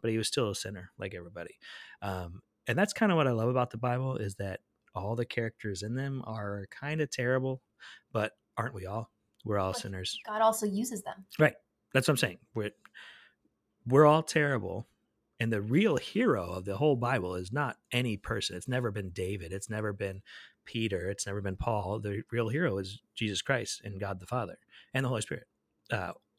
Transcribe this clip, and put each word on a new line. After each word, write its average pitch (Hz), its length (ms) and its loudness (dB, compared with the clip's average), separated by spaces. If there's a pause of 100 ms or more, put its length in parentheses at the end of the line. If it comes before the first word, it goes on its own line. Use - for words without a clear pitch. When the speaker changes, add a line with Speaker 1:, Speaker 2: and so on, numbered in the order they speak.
Speaker 1:
but 113 100 2
he 110 60 2
was 110 100 0
still 120 240 2
a 98 40 -4
sinner 95 420 -8
like 95 180 -8
everybody. 85 420 -12 (440)
Um, 90 420 -6 (240)
and 123 100 2
that's 202 160 2
kinda 196 220 4
what 151 120 6
I 127 40 6
love 117 180 4
about 127 220 2
the 117 60 -10
Bible, 127 400 0
is 98 180 -4
that 95 260 -6 (320)
all 101 220 -2
the 117 100 0
characters 107 580 -4
in 113 120 -4
them 135 300 -4
are 101 420 -6
kinda 151 400 -4
terrible, 131 560 0 (480)
but 107 260 0 (200)
aren't 113 180 -2
we 95 100 -8
all? 110 260 -6 (340)
We're 104 140 2
all 95 140 2
Speaker 2:
But - 80 -4
Speaker 1:
sinners. 95 440 -6
Speaker 2:
God - 160 -2
also 226 260 6
uses 214 360 -2
them. - 220 -10 (140)
Speaker 1:
Right. 151 160 8 (380)
That's 127 140 4
what 156 60 6
I'm 131 40 2
saying. 95 220 0 (140)
We're, 104 180 -2 (1120)
we're 135 200 8
all 151 180 8
terrible. 120 640 0 (520)
And 113 140 2
the 104 80 0
real 151 360 4
hero 139 540 2
of 92 140 -4
the 98 120 -4
whole 143 180 6
Bible 117 400 0
is 92 160 -4
not 135 260 -2 (140)
any 123 260 0
person. 98 400 -4
It's 90 100 -8
never 120 240 0
been 98 200 -6
David. 90 420 -4
It's 98 160 -8
never 107 240 -2
been 98 300 -6 (420)
Peter. 98 440 -2
It's 101 180 -4
never 101 140 -4
been 98 160 -2
Paul. 104 420 0
The 104 320 -4
real 117 180 0
hero 131 300 0
is 95 220 -8 (120)
Jesus 104 300 -2
Christ 120 400 -2
and 101 160 -8
God 98 200 -4
the 92 60 -14
Father 117 320 -4 (360)
and 131 120 0
the 123 40 0
Holy 131 120 0
Spirit. - 260 -8 (440)
Uh, 90 220 -4 (260)